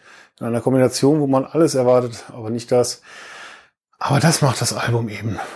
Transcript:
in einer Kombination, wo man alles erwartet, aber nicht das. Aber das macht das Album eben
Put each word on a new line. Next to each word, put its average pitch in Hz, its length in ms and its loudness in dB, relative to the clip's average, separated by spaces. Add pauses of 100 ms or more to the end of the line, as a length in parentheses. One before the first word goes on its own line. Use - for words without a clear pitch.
(380)
in 120 80 -8
einer 117 140 -2
Kombination, 131 580 2
wo 143 80 0
man 135 180 2
alles 160 300 2
erwartet, 123 540 2
aber 113 220 -10
nicht 117 200 -6
das. 123 320 0 (960)
Aber 131 220 0
das 160 220 2
macht 131 180 0
das 117 140 -4
Album 117 340 -2
eben 101 320 -8 (160)